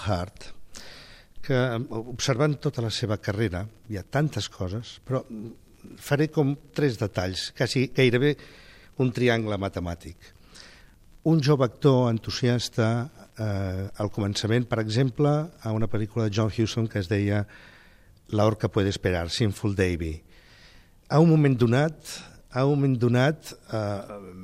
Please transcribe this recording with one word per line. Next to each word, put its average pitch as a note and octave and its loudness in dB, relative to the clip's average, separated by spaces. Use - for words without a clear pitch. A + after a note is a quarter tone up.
Hart F#2 -4
que, C3+ 0
observant B2+ -2
tota C3+ -4
la A2 -2
seva G#2 -2
carrera, G2 -2
hi G#2 -8
ha - -8
tantes C#3+ -2
coses, A2+ -8
però C3 -4
faré D3 0
com C#3+ 2
tres C3+ 0
detalls, F#2 -4
quasi C3 0
gairebé C3 4
un B2+ 2
triangle A2+ 2
matemàtic. F2 -6
Un D#3+ 4
jove C3+ 4
actor B2+ 4
entusiasta, A#2 0
eh, G2 -2
al G#2 -4
començament, A2 0
per G#2+ -2
exemple, B2+ 0
a A2+ -4
una A2 2
pel·lícula A2 -2
de G2 -4
John A2 2
Huston A2+ 0
que G#2+ -4
es F2+ -4
deia G2+ 0
La G#2 2
orca A2 2
puede G2 2
esperar, F2 -2
Sinful G2+ 0
Davy. E2+ -2
A C#3+ 4
un E3+ 8
moment C#3+ 6
donat, B2+ 2
a C3 2
un D3 2
moment C#3 2
donat, B2+ 2
eh, G#2 -4